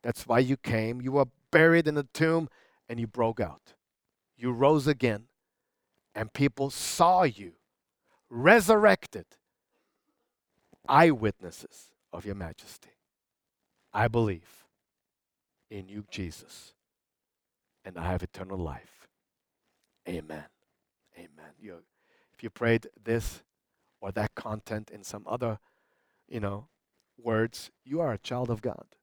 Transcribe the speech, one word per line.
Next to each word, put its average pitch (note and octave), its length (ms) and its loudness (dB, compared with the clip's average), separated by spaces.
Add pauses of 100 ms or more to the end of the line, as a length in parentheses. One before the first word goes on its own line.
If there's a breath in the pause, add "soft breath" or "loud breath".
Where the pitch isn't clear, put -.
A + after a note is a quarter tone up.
That's - 240 -8
why A#2+ 120 4
you C3 180 0
came. A#2 440 -4
You C3 120 -6
were C#3 140 2 (220)
buried E3 380 6
in D3+ 100 0
a C#3+ 60 -2
tomb D#3+ 460 0 (400 soft breath)
and A#2+ 100 -8
you A#2 80 -4
broke A2+ 320 -2
out. E2 360 -8 (600)
You A#2+ 160 -4
rose C#3 340 4
again A#2+ 420 0 (880)
and A2 160 -8
people C#3 380 0
saw F3+ 540 2
you G2+ 280 -2 (800)
resurrected, F#3+ 960 4 (1600)
eyewitnesses A2+ 1040 2 (220)
of F#2 120 -12
your G2 100 -8
majesty. - 540 -16 (1040)
I G#2+ 140 2
believe A2 580 -2 (1040)
in G2 200 -14
you, G#2 200 -14
Jesus, - 640 -14 (1120)
and F2+ 140 -16
I E2+ 80 -8
have F2+ 180 -4
eternal F#2+ 340 -10
life. - 500 -10 (1000)
Amen. D#2 380 -10 (720)
Amen. D2+ 360 -20 (100)
You, F#2 180 -18 (540)
if - 100 -20
you A2+ 60 -8
prayed A#2 380 0 (160)
this A2+ 400 -4 (560)
or G2 140 -10
that G#2 220 -4
content G#2+ 560 -10
in G#2 120 -20
some G#2 240 -14
other, A#2 320 -6 (680)
you A#2 120 -10
know, G2+ 280 -8 (500)
words, A2+ 540 -2 (120)
you C#3+ 160 -6
are D3 140 -2
a G2+ 40 -8
child B2 320 -6
of A2+ 120 -4
God. - 240 -8 (160)